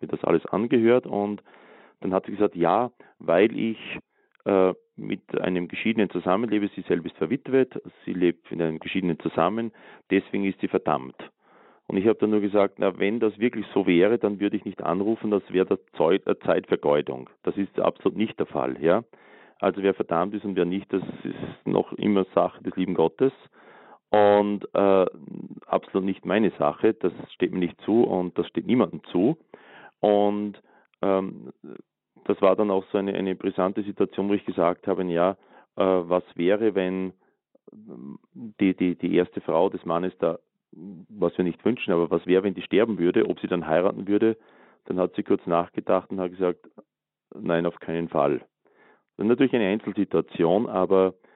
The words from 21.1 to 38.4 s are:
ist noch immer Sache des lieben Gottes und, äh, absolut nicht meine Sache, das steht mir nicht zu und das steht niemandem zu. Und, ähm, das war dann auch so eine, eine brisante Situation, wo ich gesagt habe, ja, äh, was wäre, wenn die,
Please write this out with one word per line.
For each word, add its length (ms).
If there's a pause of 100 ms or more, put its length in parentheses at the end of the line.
ist 420
noch 280
immer 400
Sache 280
des 140
lieben 180
Gottes 380 (800)
und, 500 (140)
äh, 320 (600)
absolut 400
nicht 200
meine 320
Sache, 360
das 180 (200)
steht 200
mir 80
nicht 220
zu 220
und 340
das 100
steht 180
niemandem 440
zu. 280 (640)
Und, 600 (400)
ähm, 520 (720)
das 180
war 120
dann 160
auch 220
so 60
eine, 160
eine 200
brisante 480
Situation, 460
wo 60
ich 100
gesagt 420
habe, 180
ja, 280 (440)
äh, 60
was 400 (140)
wäre, 380
wenn 380 (600)
die, 1040